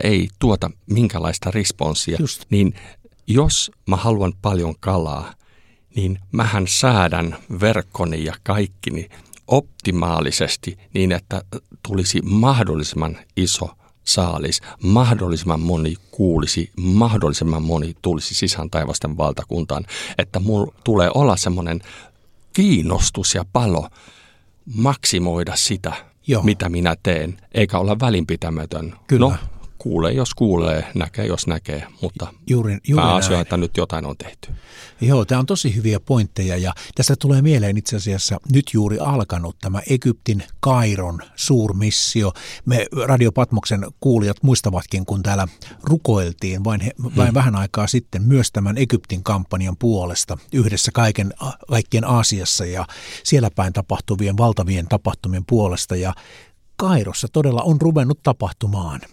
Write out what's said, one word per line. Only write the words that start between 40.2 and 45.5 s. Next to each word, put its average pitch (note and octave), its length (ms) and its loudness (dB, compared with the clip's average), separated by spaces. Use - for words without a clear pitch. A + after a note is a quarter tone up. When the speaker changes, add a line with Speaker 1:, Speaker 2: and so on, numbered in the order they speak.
Speaker 2:
Kairon G2+ 640 0
suurmissio. G#2 960 2
Me B2 200 2
Radio B2 260 4
Patmoksen G#2+ 540 0
kuulijat G#2+ 420 2
muistavatkin, G2 640 0
kun G2 180 -2
täällä G2 240 0